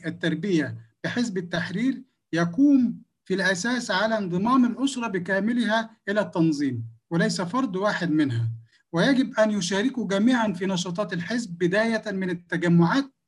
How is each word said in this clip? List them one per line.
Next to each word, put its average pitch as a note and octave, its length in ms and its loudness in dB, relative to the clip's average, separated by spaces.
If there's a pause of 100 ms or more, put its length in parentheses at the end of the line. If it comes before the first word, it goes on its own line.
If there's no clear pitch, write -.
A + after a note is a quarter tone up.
التربية D#3+ 720 -2 (280)
بحزب A3+ 340 -2
التحرير F#3 640 -4 (300)
يقوم A3 720 2 (220)
في F#3 100 -4
الأساس F#3+ 560 0
على G#3+ 280 0
انضمام G#3 460 2
الأسرة A#3+ 420 -2
بكاملها G#3 840 0 (180)
إلى G3+ 120 0
التنظيم D3 640 0 (260)
وليس G3 300 0
فرد G3 360 -2
واحد F#3 340 -2
منها، A#2+ 400 0 (420)
ويجب A#3 420 2
أن G#3+ 160 2
يشاركوا G3+ 580 -2
جميعًا G#3+ 440 2
في F3+ 140 -4
نشاطات F#3+ 460 -4
الحزب F#3+ 380 -4
بداية G#3 600 0
من F#3 180 -4
التجمعات F3 760 2 (240)